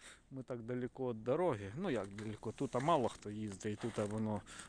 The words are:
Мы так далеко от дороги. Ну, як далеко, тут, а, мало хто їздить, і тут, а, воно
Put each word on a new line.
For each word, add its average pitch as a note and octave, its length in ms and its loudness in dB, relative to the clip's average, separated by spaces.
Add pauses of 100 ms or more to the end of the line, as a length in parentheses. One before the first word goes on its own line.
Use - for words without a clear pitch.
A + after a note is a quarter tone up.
(300)
Мы C3 140 -8
так A#2+ 220 -6
далеко B2 440 -2
от A2 140 -2
дороги. B2 520 2
Ну, F#3 140 -2
як G#2 180 2
далеко, G#2+ 440 -6
тут, C3 240 -2
а, B2 40 4
мало C#3 300 6
хто - 200 -6
їздить, G#2 440 -2
і - 20 0
тут, A2+ 240 -2
а, G#2+ 60 4
воно G#2+ 360 0 (280)